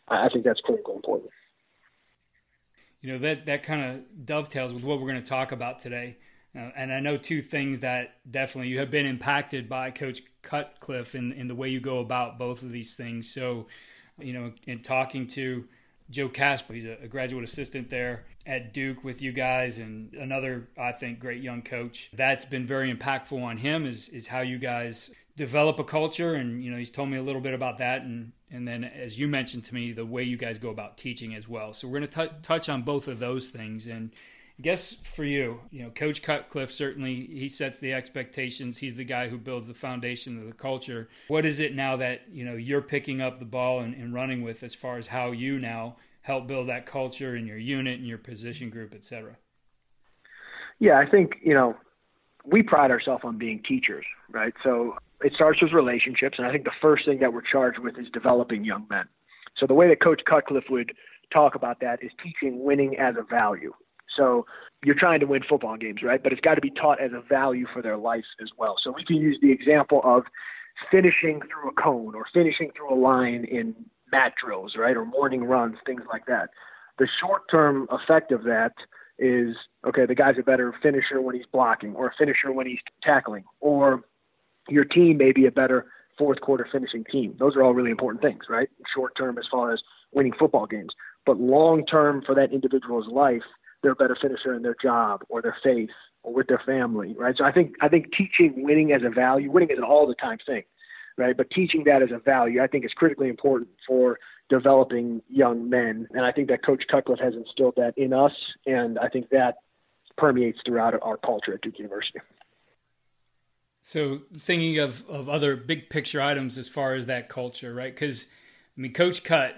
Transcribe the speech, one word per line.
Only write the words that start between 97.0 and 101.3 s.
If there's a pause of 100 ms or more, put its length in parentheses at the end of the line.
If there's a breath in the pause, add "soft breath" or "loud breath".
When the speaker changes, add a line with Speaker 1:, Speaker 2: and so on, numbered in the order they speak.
Speaker 1:
right?
So
I
think,
I
think
teaching
winning
as
a
value,
winning
is
an
all
the
time
thing, (520 loud breath)
right?